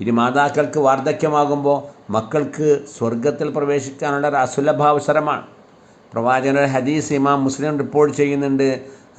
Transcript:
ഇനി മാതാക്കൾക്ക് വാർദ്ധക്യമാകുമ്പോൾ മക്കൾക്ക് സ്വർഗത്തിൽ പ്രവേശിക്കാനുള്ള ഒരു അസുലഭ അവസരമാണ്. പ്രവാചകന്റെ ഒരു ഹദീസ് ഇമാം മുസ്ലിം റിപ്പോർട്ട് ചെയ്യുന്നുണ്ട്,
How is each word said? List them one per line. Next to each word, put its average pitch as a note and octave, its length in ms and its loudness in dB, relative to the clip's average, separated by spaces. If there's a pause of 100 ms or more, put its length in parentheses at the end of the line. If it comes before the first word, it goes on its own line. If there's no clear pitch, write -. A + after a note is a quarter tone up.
ഇനി G#2+ 100 -2
മാതാക്കൾക്ക് C#3 680 0
വാർദ്ധക്യമാകുമ്പോൾ C#3+ 1000 0 (340)
മക്കൾക്ക് C#3+ 680 0 (180)
സ്വർഗത്തിൽ A#2+ 520 -2
പ്രവേശിക്കാനുള്ള C#3+ 800 -2
ഒരു C#3+ 80 0
അസുലഭ C#3 480 0
അവസരമാണ്. D3 600 2 (680)
പ്രവാചകന്റെ C3 480 2
ഒരു C#3 60 2
ഹദീസ് C3+ 460 -2
ഇമാം C#3 300 2
മുസ്ലിം C#3 360 -2
റിപ്പോർട്ട് C#3 380 2
ചെയ്യുന്നുണ്ട്, C#3 640 0 (380)